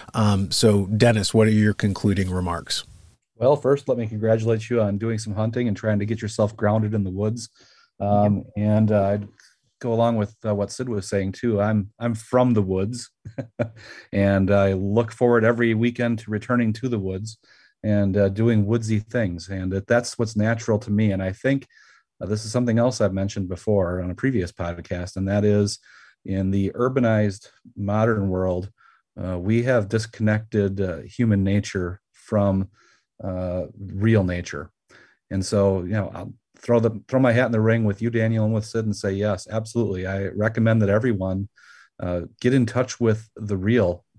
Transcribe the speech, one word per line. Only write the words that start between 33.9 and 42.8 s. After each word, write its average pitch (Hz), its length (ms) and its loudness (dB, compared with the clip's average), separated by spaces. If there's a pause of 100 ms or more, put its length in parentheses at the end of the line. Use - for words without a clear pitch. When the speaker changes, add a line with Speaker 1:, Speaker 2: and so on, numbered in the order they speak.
Speaker 2:
nature. 85 460 -6 (600)
And 95 140 -2
so, 98 380 2
you 90 100 -6
know, 107 220 -2
I'll - 180 -14 (260)
throw 120 220 2
the, 110 280 0
throw 131 120 2
my 127 120 4
hat 123 140 4
in 117 60 -2
the 110 80 2
ring 113 240 2
with 101 180 -2
you, 117 80 -2
Daniel, 113 340 0
and 110 100 0
with 107 100 -2
Sid 113 200 -4
and 104 120 -2
say, 98 160 -2
yes, 101 380 -2
absolutely. 107 560 -4
I 98 220 -4
recommend 113 540 2
that 98 60 2
everyone, 98 600 0 (540)
uh, 90 200 -4 (180)
get 123 140 2
in 131 100 4
touch 123 340 -2